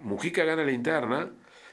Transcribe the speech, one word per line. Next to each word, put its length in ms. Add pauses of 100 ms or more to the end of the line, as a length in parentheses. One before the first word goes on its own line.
Mujica 420
gana 200
la 80
interna, 560 (440)